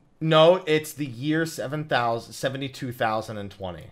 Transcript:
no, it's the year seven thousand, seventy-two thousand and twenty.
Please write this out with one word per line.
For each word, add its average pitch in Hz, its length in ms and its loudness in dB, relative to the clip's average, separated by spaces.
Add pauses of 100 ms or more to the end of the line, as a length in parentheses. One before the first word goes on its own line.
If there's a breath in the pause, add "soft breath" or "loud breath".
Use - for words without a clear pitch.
(220)
no, 160 460 6
it's 156 260 0
the 143 120 -8
year 147 400 -2
seven 151 400 -6
thousand, 120 480 -2
seventy-two 135 600 -6
thousand 110 440 -4
and 101 140 -10
twenty. 87 400 -12